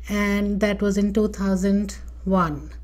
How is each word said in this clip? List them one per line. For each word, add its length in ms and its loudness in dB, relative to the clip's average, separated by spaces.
And 520 0
that 240 2
was 160 2
in 140 2
two 160 2
thousand 680 0
one. 440 0